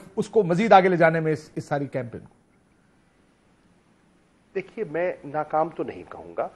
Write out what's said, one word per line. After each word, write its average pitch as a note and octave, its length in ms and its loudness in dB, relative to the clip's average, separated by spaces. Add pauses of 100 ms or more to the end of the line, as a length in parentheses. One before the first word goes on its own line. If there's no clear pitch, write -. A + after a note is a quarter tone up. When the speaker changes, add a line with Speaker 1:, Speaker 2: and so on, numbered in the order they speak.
(180)
Speaker 1:
उसको G#3+ 260 2
मजीद F#3 300 4
आगे F#3+ 160 8
ले F3+ 80 2
जाने E3 220 4
में, D#3 120 0
इस, D3+ 260 -6
इस - 120 -10
सारी C#3+ 180 -4
campaign B2 340 -10
को? - 140 -20 (2250)
Speaker 2:
देखिए, F#3+ 300 -8
मैं E3 300 -4 (100)
नाकाम D3+ 440 -2
तो D#3+ 140 -8
नहीं F2+ 200 -10
कहूंगा, E2+ 520 -8